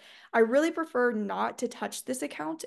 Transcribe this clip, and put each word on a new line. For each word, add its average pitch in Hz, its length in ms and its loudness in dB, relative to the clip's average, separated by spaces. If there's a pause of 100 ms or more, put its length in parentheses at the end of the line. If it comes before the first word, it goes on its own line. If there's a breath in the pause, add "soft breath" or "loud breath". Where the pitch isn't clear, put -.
(320 loud breath)
I 233 80 4
really 269 320 6
prefer 254 400 0
not 208 460 -2
to 240 100 -2
touch - 380 -8
this 254 160 -6
account 302 460 -8